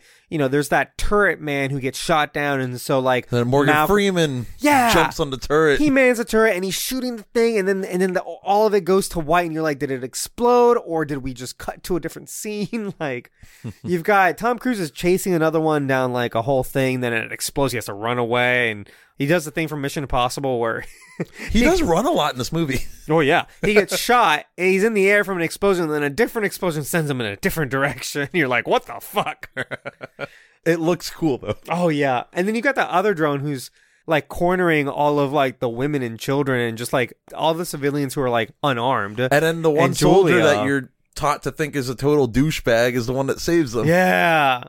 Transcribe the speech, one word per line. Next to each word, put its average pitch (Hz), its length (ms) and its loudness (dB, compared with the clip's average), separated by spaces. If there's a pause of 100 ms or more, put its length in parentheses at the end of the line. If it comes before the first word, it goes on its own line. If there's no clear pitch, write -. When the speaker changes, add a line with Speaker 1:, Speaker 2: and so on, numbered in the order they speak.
(300)
Speaker 1:
you 170 80 -4
know, 143 100 2
there's 139 220 0
that 147 280 0
turret 202 440 2
man 139 300 -4
who 139 80 -4
gets 127 200 -4
shot 151 340 0
down, 143 260 -2
and 127 200 -6
so, 139 200 0
like, 127 300 0
Speaker 2:
Then 120 180 0
Morgan 143 260 4
Speaker 1:
Mal- 151 140 4
Speaker 2:
Freeman 175 580 0 (140)
Speaker 1:
Yeah. 262 340 4
Speaker 2:
jumps 165 260 2
on 156 100 -2
the 131 80 -6
turret. 147 420 2
Speaker 1:
He 202 100 4
mans 254 280 4
the 233 80 -6
turret, 220 300 2
and 180 80 -4
he's 190 120 -4
shooting 247 420 -6
the 202 60 -16
thing, 233 340 0
and 185 100 0
then, 196 160 0
and 180 180 -4
then 190 120 0
the, 180 80 0
all 196 460 0
of 196 60 2
it 208 80 2
goes 190 280 2
to - 100 -4
white, 175 260 2
and 160 80 -6
you're 160 100 -2
like, 151 160 -2
"Did 135 120 -4
it 127 120 -6
explode, 240 840 2
or 160 200 -2
did 139 140 -6
we 127 140 -8
just 120 240 -12
cut - 260 -12
to 185 120 -2
a 165 40 -2
different - 300 -10
<laughs> - 120 -14
scene?" 208 580 -6
Like, 131 320 -6 (320)
Speaker 2:
<laughs> 113 200 -12
Speaker 1:
you've 170 200 -2
got 190 340 4
Tom 233 220 -2
Cruise 247 200 -2
is 156 120 -4
chasing 180 420 0
another 160 260 2
one 151 280 0
down, 131 260 0
like, 120 220 -2
a 113 80 2
whole 131 200 0
thing, 131 380 -2
then 120 120 -2
it 113 180 -4
explodes, 135 420 -2
he 123 40 -4
has 104 80 -6
to 110 80 -8
run 113 240 -4
away, 123 540 2
and 101 180 -12 (280)
he 139 80 -2
does 156 200 2
the 151 60 -10
thing 160 180 -4
from 151 100 -8
Mission 143 240 -4
Impossible 127 560 -2
where 113 300 -2
<laughs> - 40 -20 (560)
Speaker 2:
He 214 100 2
Speaker 1:
he 240 40 6
Speaker 2:
does 339 180 4
run 196 240 2
a 330 60 2
lot 151 220 0
in 127 40 -10
this 127 140 -6
movie. 151 380 -2
<laughs> - 60 -16 (120)
Speaker 1:
Oh, 156 120 2
yeah. 151 260 4 (180)
He 208 120 0
gets 196 220 4
<laughs> - 20 -2
shot, 202 460 4 (120)
and 180 100 0
he's 185 160 2
in 226 120 0
the 196 120 4
air 208 160 4
from 190 140 -4
an 170 60 -2
explosion, 175 400 0
and 151 100 -2
then 151 80 -2
a 143 80 0
different 208 380 -2
explosion 160 360 -4
sends 156 260 -2
him 127 120 -2
in 110 60 -2
a 101 100 -6
different 160 320 -2
direction. 135 600 -4
<laughs> - 40 -12
You're 160 140 2
like, 120 200 0
"What 214 200 0
the - 120 -14
fuck?" - 560 -6
<laughs> - 720 -12 (380)
Speaker 2:
It 170 140 2
looks 165 320 -2
cool, 147 260 0
though. 104 200 -6 (120)
Speaker 1:
Oh, 170 200 0
yeah. 143 340 0 (100)
And 180 140 0
then 220 80 -2
you 233 80 -2
got 277 100 2
the 190 180 -2
other 190 220 2
drone 151 280 0
who's, 139 280 -8 (380)
like, 156 220 0
cornering 170 600 2
all 147 300 0
of, 139 120 0
like, 139 280 0
the 127 100 -2
women 131 320 -2
and 113 180 -8
children 135 400 0
and 117 160 -2
just, 117 160 -8
like, 127 220 0 (220)
all 160 180 0
the 170 120 -4
civilians 143 500 -4
who 147 60 -2
are, 127 100 0
like, 113 180 0 (140)
unarmed. 120 560 -2
Speaker 2:
And 127 120 0
then 160 300 2
the 160 80 2
one 151 160 4
Speaker 1:
And 175 120 -2
Speaker 2:
soldier 156 420 6
Speaker 1:
Julia. - 40 4
Speaker 2:
that 107 220 4
you're 135 240 -2 (240)
taught 147 300 -2
to 139 80 -4
think 147 240 -6
is 127 120 -2
a 131 80 -6
total 143 320 2
douchebag 123 680 2
is 123 120 -2
the 127 80 -4
one 135 140 -2
that - 120 -4
saves 165 340 0
them. 117 140 0
Speaker 1:
Yeah. 165 800 2